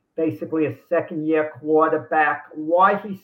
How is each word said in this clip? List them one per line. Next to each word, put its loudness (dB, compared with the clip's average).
basically -2
a -8
second-year -2
quarterback. 0
Why 2
he's -10